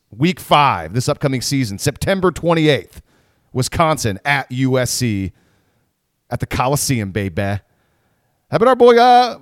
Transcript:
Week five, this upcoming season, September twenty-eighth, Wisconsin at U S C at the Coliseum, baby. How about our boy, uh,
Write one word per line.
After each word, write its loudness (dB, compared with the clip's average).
Week -2
five, 0
this -4
upcoming -2
season, -4
September -2
twenty-eighth, 0
Wisconsin -2
at -2
U 0
S -2
C -4
at -6
the -8
Coliseum, -2
baby. -4
How -4
about 2
our 4
boy, 6
uh, 4